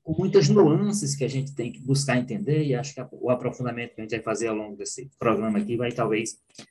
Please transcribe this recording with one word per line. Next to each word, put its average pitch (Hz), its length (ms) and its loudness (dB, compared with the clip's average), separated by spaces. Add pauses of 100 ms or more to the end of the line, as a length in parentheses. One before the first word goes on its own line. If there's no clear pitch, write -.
com 160 100 -6
muitas 190 360 4
nuances 190 680 4
que 127 100 -2
a 117 40 0
gente 131 260 -4
tem 120 160 -6
que - 100 -14
buscar 127 380 0
entender, 120 460 0
e 135 100 0
acho 120 180 -4
que 131 80 -10
a, - 120 -10
o 120 180 -2
aprofundamento 120 640 -4
que 110 60 -14
a 110 40 -8
gente 110 120 -4
vai 107 60 -8
fazer 110 260 -2
ao 107 80 -2
longo 107 200 -8
desse 98 320 -12 (120)
programa 107 400 2
aqui 110 160 -2
vai, 120 160 -2
talvez, 110 440 -2 (340)